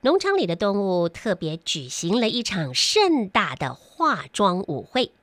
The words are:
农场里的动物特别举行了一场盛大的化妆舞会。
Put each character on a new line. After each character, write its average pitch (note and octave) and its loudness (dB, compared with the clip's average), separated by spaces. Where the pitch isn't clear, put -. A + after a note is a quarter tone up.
农 E4 4
场 G4 0
里 D4 2
的 E3+ 0
动 G3+ 0
物 F3 2
特 F#3 -4
别 D#3+ -6
举 C#3 -8
行 F3 -2
了 A3 2
一 A#3 -4
场 D#3+ -4
盛 D#4 2
大 F3 0
的 C3+ -4
化 C#4 -2
妆 F3+ 2
舞 C#3+ -4
会。 B3 -2